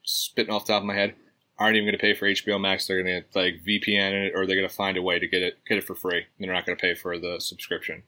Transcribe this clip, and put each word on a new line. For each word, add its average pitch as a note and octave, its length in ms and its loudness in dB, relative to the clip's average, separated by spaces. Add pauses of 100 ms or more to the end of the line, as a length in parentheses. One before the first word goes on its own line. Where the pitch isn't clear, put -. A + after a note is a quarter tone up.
spitting - 500 -2
off G#2 120 -2
the A2 80 2
top G2+ 80 4
of G2+ 60 -4
my G2+ 80 -2
head, G2+ 200 2 (420)
aren't A2 200 4
even G#2 100 2
gonna G2+ 100 2
pay G#2 160 4
for G2+ 140 -2
H G2 180 0
B G#2 60 2
O G2+ 80 2
Max. F#2+ 280 0
They're F#2+ 140 0
gonna, F2+ 220 -2 (100)
like, F2+ 300 0
V G#2 160 0
P G#2 160 0
N G2 180 2
it, G2 220 0
or F#2+ 100 2
they're F#2+ 120 2
gonna F#2+ 100 2
find F#2+ 300 -2
a F2+ 40 0
way F2+ 180 0
to F2 80 0
get F2+ 140 2
it, F2+ 160 -2 (100)
get G#2+ 100 2
it F#2+ 80 -4
for F#2 100 -10
free. F2 300 -2 (120)
They're F#2 160 -6
not F2+ 120 -2
gonna F2 100 -2
pay F2+ 200 0
for F2 220 -6
the E2+ 220 -6
subscription. E2+ 680 -8